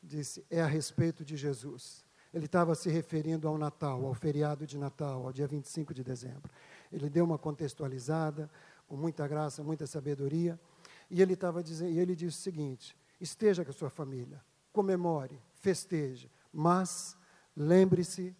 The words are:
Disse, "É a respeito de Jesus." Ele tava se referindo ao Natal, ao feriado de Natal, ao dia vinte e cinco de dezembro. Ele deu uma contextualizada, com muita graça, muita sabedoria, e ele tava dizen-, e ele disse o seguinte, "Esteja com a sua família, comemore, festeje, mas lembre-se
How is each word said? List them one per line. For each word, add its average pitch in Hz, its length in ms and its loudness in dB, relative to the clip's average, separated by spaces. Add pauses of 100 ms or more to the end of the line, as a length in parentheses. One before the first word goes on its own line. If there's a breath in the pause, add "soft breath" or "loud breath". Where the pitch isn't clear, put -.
Disse, 147 480 -8
"É 165 100 2
a 165 60 4
respeito 156 580 0
de 147 120 -8
Jesus." 135 680 -8 (280 soft breath)
Ele 156 160 -4
tava 170 260 4
se 175 160 -2
referindo 160 580 0
ao 156 80 0
Natal, 143 480 -2
ao 135 80 -2
feriado 147 540 0
de 139 100 -10
Natal, 139 480 -4
ao 131 80 -6
dia 139 140 -2
vinte 139 200 -6
e - 20 -16
cinco 147 260 -6
de 127 80 -8
dezembro. 127 480 -10 (420 loud breath)
Ele 147 160 -4
deu 165 160 4
uma 165 140 2
contextualizada, 147 1120 -4 (380 loud breath)
com 143 80 -10
muita 151 300 -2
graça, 151 360 -4
muita 147 240 -4
sabedoria, 151 760 -2 (480 loud breath)
e 180 140 6
ele 185 140 6
tava 175 260 -2
dizen-, 165 300 -4
e 160 60 2
ele 180 160 2
disse 165 240 -4
o - 40 -12
seguinte, 147 540 -6 (240 soft breath)
"Esteja 185 440 2
com - 60 -10
a 135 40 -8
sua 143 140 -6
família, 135 560 -10 (280)
comemore, 175 680 2 (140)
festeje, 143 760 -2 (220 soft breath)
mas 175 640 2 (400 soft breath)
lembre-se 180 840 6